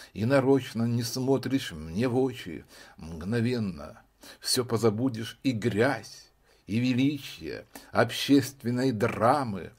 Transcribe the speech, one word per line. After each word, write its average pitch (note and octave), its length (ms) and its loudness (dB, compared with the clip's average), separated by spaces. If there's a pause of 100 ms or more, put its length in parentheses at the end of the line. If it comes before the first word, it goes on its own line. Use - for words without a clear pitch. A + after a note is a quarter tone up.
(120)
и G2+ 140 -2
нарочно C3+ 560 2
не A#2 200 0
смотришь C3 680 0
мне E2 360 -2
в A#2+ 100 0
очи, A#2 480 -4 (320)
мгновенно F#2 1040 -4 (380)
всё - 260 0
позабудешь A2+ 800 0
и C3+ 80 2
грязь, A2 760 -2 (360)
и G#2 120 -2
величие B2+ 880 -2 (240)
общественной B2 1000 2
драмы, G#2+ 880 0